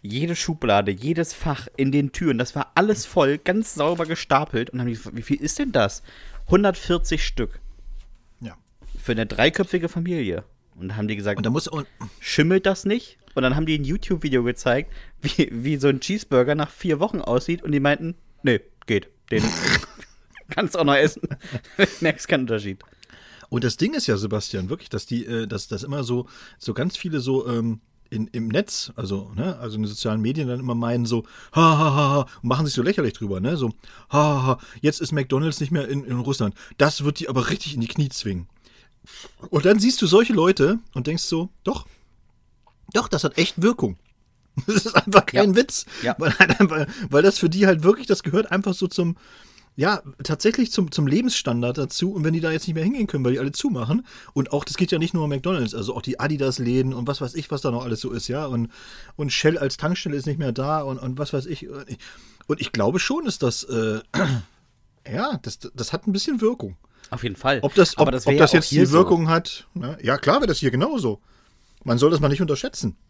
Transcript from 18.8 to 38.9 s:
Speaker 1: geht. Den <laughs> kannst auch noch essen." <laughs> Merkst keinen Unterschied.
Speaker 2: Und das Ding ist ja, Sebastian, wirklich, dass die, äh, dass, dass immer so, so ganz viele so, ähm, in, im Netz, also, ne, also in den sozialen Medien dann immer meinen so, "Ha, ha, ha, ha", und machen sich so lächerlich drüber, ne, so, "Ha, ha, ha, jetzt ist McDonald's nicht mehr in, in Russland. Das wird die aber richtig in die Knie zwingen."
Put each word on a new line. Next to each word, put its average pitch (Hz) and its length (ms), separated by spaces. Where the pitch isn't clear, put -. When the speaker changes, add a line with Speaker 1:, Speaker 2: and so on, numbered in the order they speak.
Speaker 1:
geht. 101 220
Den 107 140
<laughs> - 1040
kannst - 300
auch 165 60
noch 143 100
essen." 147 280
<laughs> - 380
Merkst 156 280
keinen 139 140
Unterschied. 101 400
Speaker 2:
Und 123 140
das 120 120
Ding 214 160
ist 311 140
ja, 113 100
Sebastian, 101 540
wirklich, 165 180
dass 110 160
die, 120 220
äh, 113 200
dass, 101 220
dass 98 140
immer 143 220
so, 123 240
so - 140
ganz 151 240
viele 156 240
so, 131 280
ähm, 117 320
in, 110 200
im 113 200
Netz, 151 480
also, 98 400
ne, 165 220
also 113 180
in 107 60
den 104 60
sozialen 110 320
Medien 131 280
dann 123 120
immer 127 140
meinen 120 300
so, 117 200
"Ha, 156 80
ha, - 0
ha, 147 220
ha", 135 100
und 117 60
machen 131 180
sich 135 80
so 123 80
lächerlich 151 300
drüber, 98 280
ne, 135 160
so, 135 120
"Ha, 143 80
ha, 147 280
ha, 131 120
jetzt 151 200
ist 151 120
McDonald's 143 480
nicht 143 120
mehr 143 160
in, 139 160
in 120 160
Russland. 117 340
Das 147 260
wird 147 160
die 170 80
aber 127 220
richtig 147 240
in 117 80
die 113 60
Knie 147 200
zwingen." 92 400